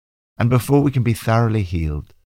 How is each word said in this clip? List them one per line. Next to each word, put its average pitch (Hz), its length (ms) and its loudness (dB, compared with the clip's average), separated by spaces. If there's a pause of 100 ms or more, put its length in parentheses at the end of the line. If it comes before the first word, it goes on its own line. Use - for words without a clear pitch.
(360)
and 113 140 0
before 139 320 2
we 143 80 0
can 131 120 0
be 113 120 0
thoroughly 113 480 0
healed, 82 500 -6 (160)